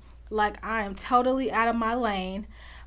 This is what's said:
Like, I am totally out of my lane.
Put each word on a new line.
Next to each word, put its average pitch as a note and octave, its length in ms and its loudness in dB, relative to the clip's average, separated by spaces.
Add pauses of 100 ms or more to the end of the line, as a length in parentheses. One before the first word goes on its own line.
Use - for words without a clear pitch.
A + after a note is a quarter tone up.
(300)
Like, G#3+ 340 0
I A3 200 -2
am G3 120 -6
totally B3+ 560 2
out A3+ 160 4
of A#3 80 2
my A#3 180 2
lane. G3+ 540 -2 (400)